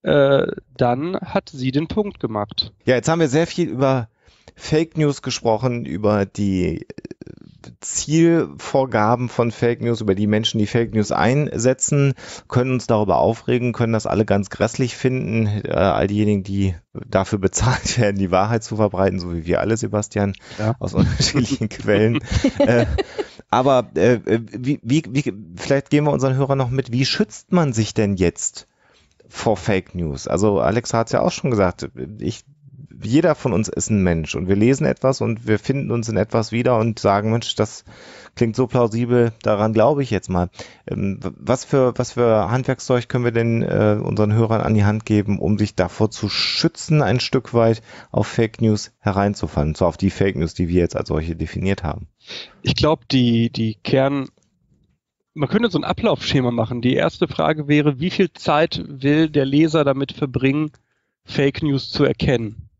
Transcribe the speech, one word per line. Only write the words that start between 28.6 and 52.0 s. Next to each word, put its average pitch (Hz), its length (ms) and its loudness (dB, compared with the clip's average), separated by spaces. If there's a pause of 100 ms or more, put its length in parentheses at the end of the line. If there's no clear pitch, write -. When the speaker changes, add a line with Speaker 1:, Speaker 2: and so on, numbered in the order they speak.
Speaker 2:
vor - 280 -2
Fake 95 380 -2
News? 78 320 -6
Also 101 320 2
Alex 92 340 0
hat's 113 180 -2
ja - 100 2
auch - 100 0
schon - 200 -4
gesagt, 98 380 0 (300)
ich, - 240 -6 (600)
jeder 151 300 4
von 135 200 -2
uns 104 140 0
ist - 220 -6
ein 101 140 4
Mensch 82 320 0
und 90 120 -4
wir 98 80 2
lesen 127 300 2
etwas 131 360 0
und 113 260 -4
wir 107 100 2
finden 131 320 -4
uns 117 180 -2
in 110 100 -2
etwas 107 340 0
wieder 120 260 0
und 110 220 0
sagen, 104 320 2
„Mensch, 117 240 -2
das - 280 -4 (520)
klingt 113 200 0
so 127 120 2
plausibel, 120 640 2 (100)
daran 110 320 0
glaube 135 300 4
ich 123 80 -4
jetzt 95 180 -2
mal.“ 90 200 0 (360)
Ähm, 98 340 -4
w-, 92 160 -8
was - 300 -4
für, 127 320 2
was 123 140 -4
für 110 400 2
Handwerkszeug 127 580 -2
können 123 140 -2
wir 117 80 2
denn, 117 320 0
äh, 104 360 2
unseren 107 340 0
Hörern 113 280 2
an 110 140 2
die 104 100 4
Hand 107 200 0
geben, 104 340 0
um 101 180 0
sich 104 160 -2
davor 104 380 0
zu - 180 -6
schützen, - 720 0
ein 123 180 2
Stück - 360 -2
weit 113 260 4 (300)
auf - 160 0
Fake 113 340 -2
News 110 380 0
hereinzufallen, 95 760 -2
zwar 90 140 2
auf 82 100 -2
die 95 140 0
Fake 98 240 0
News, 80 180 -2
die 90 140 -2
wir 87 140 2
jetzt 85 140 0
als - 120 -4
solche 80 280 -2
definiert 82 480 -4
haben? 82 240 -8 (540)